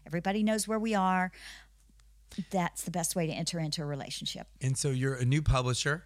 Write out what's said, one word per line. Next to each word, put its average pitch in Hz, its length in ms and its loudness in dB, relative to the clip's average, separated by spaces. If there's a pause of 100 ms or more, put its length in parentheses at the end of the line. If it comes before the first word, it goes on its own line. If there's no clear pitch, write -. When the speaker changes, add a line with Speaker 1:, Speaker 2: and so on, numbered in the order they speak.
Speaker 1:
everybody 190 380 0
knows 214 240 2
where 220 140 0
we 220 160 0
are, 185 340 4 (1200)
that's 180 320 0
the - 80 -6
best 170 260 -2
way 170 100 2
to 151 60 -2
enter 170 280 -4
into 156 220 -4
a 147 40 -4
relationship. - 600 -8 (140)
Speaker 2:
And 131 160 0
so 143 140 0
you're 131 240 0
a 127 100 0
new 135 180 6
publisher, 135 640 2